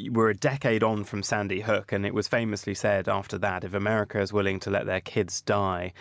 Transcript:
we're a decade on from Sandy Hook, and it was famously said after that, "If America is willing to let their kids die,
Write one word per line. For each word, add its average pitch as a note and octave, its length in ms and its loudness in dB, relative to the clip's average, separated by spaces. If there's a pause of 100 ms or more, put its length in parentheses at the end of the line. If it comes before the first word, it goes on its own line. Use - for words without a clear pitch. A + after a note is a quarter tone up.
(120)
we're A2+ 180 4
a G#2+ 40 2
decade C3 480 2
on A2 220 2
from G2 180 -6
Sandy G2+ 380 -2
Hook, G#2 320 0
and G2+ 140 0
it G2+ 80 -2
was G#2 120 0
famously A2 480 -2
said G2 360 0
after G2 300 -2
that, F#2 260 -2
"If F#2 80 -8
America G#2 480 0
is F#2+ 100 -2
willing G2 300 2
to - 80 -6
let G2 160 0
their F#2 160 0
kids - 400 -2
die, F#2 600 0